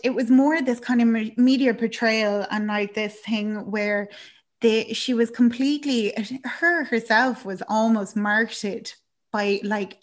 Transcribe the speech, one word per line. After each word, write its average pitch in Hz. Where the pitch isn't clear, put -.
it 254
was 233
more 277
this 247
kind 247
of 233
me-, 220
media 254
portrayal 220
and, 214
like, 208
this 214
thing 214
where 208
the, 226
she 247
was 233
completely, 247
her 339
herself 226
was 185
almost 220
marketed 208
by, 202
like, 202